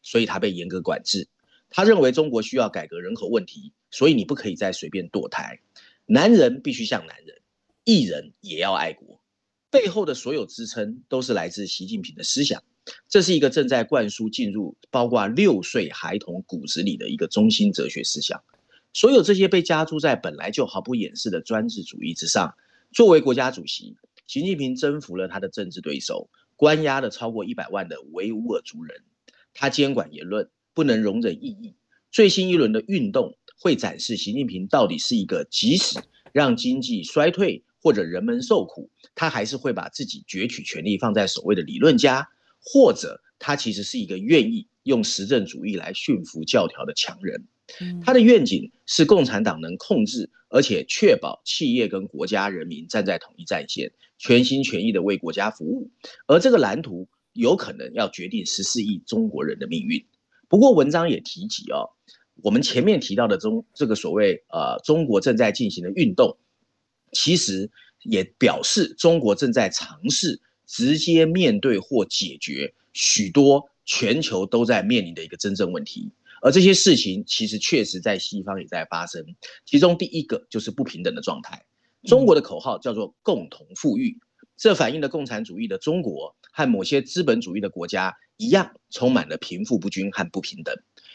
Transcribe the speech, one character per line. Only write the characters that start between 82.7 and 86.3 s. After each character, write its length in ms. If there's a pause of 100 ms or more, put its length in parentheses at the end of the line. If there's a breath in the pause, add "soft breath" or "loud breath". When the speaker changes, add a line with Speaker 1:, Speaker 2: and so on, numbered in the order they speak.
Speaker 1:
叫 140
做 300
“共 260
同 180 (100)
富 200
裕”， 220 (380)
这 180
反 200
映 60
了 80
共 160
产 180
主 160
义 80
的 120
中 240
国 340 (160)